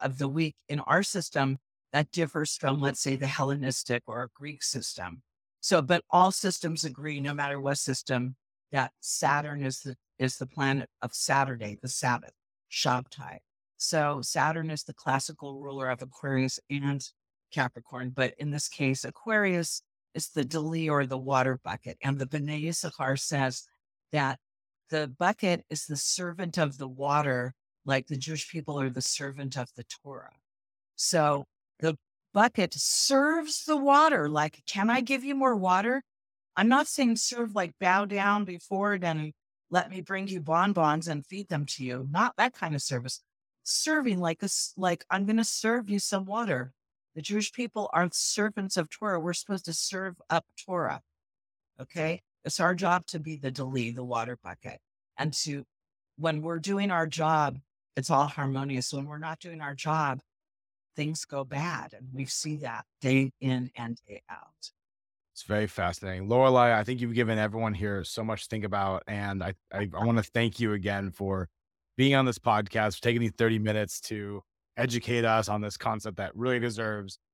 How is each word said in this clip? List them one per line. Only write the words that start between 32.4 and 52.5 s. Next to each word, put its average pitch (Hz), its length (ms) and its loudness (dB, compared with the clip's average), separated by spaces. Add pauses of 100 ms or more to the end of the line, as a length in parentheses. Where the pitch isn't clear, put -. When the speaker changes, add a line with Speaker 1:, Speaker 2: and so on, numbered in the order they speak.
Speaker 1:
serves 302 920 2
the 302 120 2
water. 277 520 6
Like, 151 360 0
"Can 202 240 0
I 247 120 4
give 262 240 0
you 277 100 -2
more 262 220 4
water?" 202 480 2 (520)
I'm 214 120 6
not 277 180 8
saying 240 300 2
serve 233 400 -2
like 175 240 0
bow 190 240 4
down 202 400 2
before 196 500 0
it 185 80 -2
and 156 300 0 (380)
let 175 200 2
me 185 120 -8
bring 190 260 -4
you 185 120 -4
bonbons 160 680 4
and 147 180 -4
feed 190 220 -10
them 147 180 -2
to - 180 -6
you. 127 240 -4
Not 202 280 2
that 247 180 2
kind 160 220 -4
of 139 40 -2
service. 127 400 -6 (440)
Serving 262 560 2
like 165 220 0
a - 20 -4
s-, - 320 -2
like, 180 340 0
"I'm 196 160 2
gonna 220 160 4
serve 220 480 0
you 202 80 2
some 190 280 -2
water." 190 460 -2 (440)
The 156 60 -10
Jewish 208 300 -2
people 220 420 -4
aren't 170 200 2
servants 208 640 0
of 165 140 0
Torah. 202 280 -2
We're 170 140 -2
supposed 190 320 -4
to 170 80 -8
serve 185 440 -4 (120)
up 160 160 2 (220)
Torah, 160 340 -2 (800)
okay? 160 400 -4 (240)
It's 143 160 -4